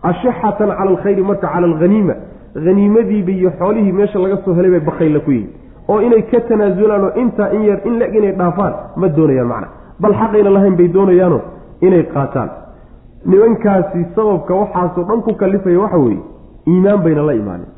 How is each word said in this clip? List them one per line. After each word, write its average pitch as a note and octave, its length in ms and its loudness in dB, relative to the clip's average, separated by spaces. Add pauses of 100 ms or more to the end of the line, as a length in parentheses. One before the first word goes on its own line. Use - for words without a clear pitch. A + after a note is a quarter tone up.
"Ashixatan G#3+ 640 -2
cala G3 220 -2
alkhayri", F#3+ 300 0
marka F#3+ 260 -2
cala E3+ 200 -2
alghaniima, F3 460 2 (420)
ghaniimadiiba G3+ 760 0
iyo F#3 180 0 (100)
xoolihii G3+ 320 0
meesha G3+ 280 -2
laga F#3+ 180 0
soo F#3+ 160 -2
helay F3+ 180 2
bay F3 80 4
bakhayle D#3 400 0
ku D3 120 -2
yihiin. A2 180 -2 (400)
Oo G#3 120 2
inay A#3 220 4
ka A#3+ 160 0 (100)
tanaasulaan G#3 540 2
oo F#3+ 120 -2
intaa A3 380 -2
in G#3+ 80 -2
yar, G3+ 240 0
in A3+ 140 -2
la-eg G#3 160 -2
inay G#3 160 2
dhaafaan F3+ 420 -2 (220)
ma F#3 120 0
doonayaan C#3+ 400 2
macna. A2+ 200 -8 (320)
Bal G3+ 140 2
xaqayna G#3 360 2
lahayn G3 260 4
bay F3 120 4
doonayaanoo F3+ 540 2 (400)
inay F3+ 220 4 (100)
qaataan. C3+ 360 -4 (760)
Nimankaasi G3 800 2 (100)
sababka G3+ 380 -2
waxaasoo F#3 500 -2
dhan A3+ 180 -2
ku A3+ 120 -4
kallifaya F#3+ 460 0
waxa F3+ 180 0
weeye, A2+ 240 0 (460)
iimaan F#3+ 360 4
bayna D#3 180 0
la D3+ 120 0
imaanin. F#2 440 -6